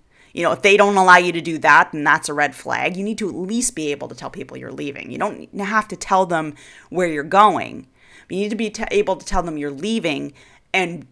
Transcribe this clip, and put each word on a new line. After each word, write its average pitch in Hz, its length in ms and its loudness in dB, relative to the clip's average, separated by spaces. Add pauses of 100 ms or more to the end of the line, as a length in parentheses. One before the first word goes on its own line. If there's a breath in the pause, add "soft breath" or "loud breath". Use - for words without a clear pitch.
(340 soft breath)
You 170 100 -4
know, 156 80 2
if 170 100 -2
they 202 140 6
don't 202 220 4
allow 185 180 8
you 180 160 4
to 170 80 -4
do 165 200 -6
that, 156 340 6
then 151 100 -6
that's 151 240 2
a 151 60 -6
red 147 200 0
flag. 135 440 -4
You 196 80 -6
need 214 140 -6
to 202 100 -4
at 123 60 -8
least 214 380 -4
be 151 200 -6
able 143 160 -10
to 123 60 -14
tell 131 160 -12
people 131 260 -14
you're 127 120 -12
leaving. 139 400 -10
You - 80 -12
don't - 420 -8
have 214 280 -2
to 185 80 -10
tell 190 300 2
them 160 300 -4 (340 loud breath)
where 175 180 0
you're 151 160 -4
going. 196 640 2 (400 soft breath)
But - 80 -10
you 196 80 -2
need 208 60 -4
to 220 80 -4
be 214 120 -4
t-, 220 220 -8
able 190 240 2
to - 100 -18
tell 185 180 0
them 160 140 -6
you're 143 140 -6
leaving 151 640 -4 (420 soft breath)
and 175 360 -4